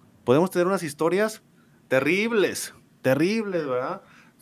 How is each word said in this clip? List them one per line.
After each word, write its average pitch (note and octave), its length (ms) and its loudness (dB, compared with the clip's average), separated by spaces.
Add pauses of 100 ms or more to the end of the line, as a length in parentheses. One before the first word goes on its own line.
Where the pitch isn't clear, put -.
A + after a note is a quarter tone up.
(240)
Podemos D#3 260 4
tener F3 180 0
unas F#3+ 140 -2
historias F3+ 640 -2 (460)
terribles, F3+ 840 0 (280)
terribles, F3 680 0
¿verdad? C3+ 340 -4 (400)